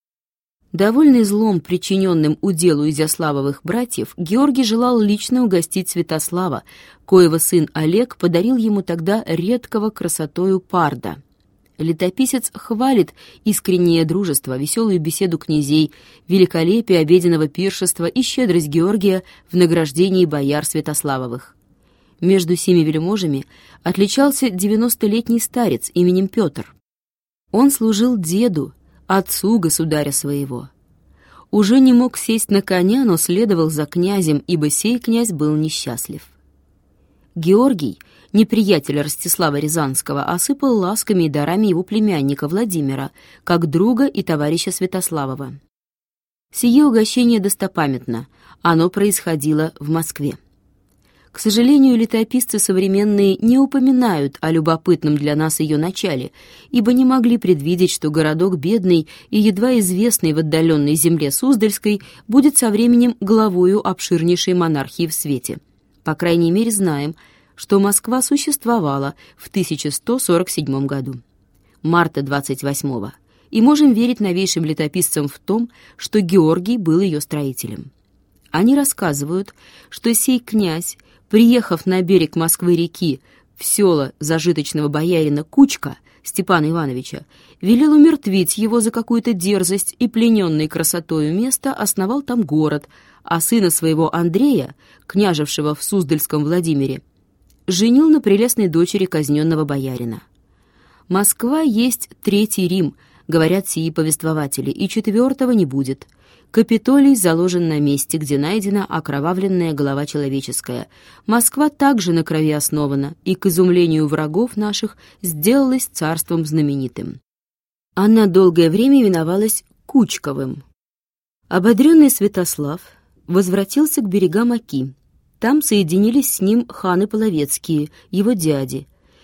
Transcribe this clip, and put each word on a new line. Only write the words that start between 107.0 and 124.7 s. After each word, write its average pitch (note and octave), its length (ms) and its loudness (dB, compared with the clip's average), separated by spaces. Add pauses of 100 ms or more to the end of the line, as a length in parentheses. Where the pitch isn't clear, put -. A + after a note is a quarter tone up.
заложен F3+ 500 0
на D#3 140 -2
месте, C#3+ 360 -2
где D3 220 -4
найдена G3 460 -2
окровавленная E3+ 880 -4
голова C#3+ 340 -4
человеческая. C3+ 800 -8 (400)
Москва A#3+ 420 0
также C4 440 0
на E3 100 0
крови D#3 300 -2
основана, C#3+ 720 -4
и, F#3 100 -2
к - 120 -4
изумлению F3 600 2
врагов D#3 500 -4
наших, G#3 400 -6 (240)
сделалась B3 640 0
царством E3 580 -4
знаменитым. C#3+ 760 -4 (720)
Она G#3+ 320 4
долгое F3 440 4
время B3+ 320 4
именовалась F#3+ 600 0 (220)
Кучковым. C#3 760 -2 (840)
Ободренный C4 600 6
Святослав F3 720 -4 (440)
возвратился G3 760 0
к G#3+ 80 0
берегам G3 440 0
Оки. C3+ 420 -6 (460)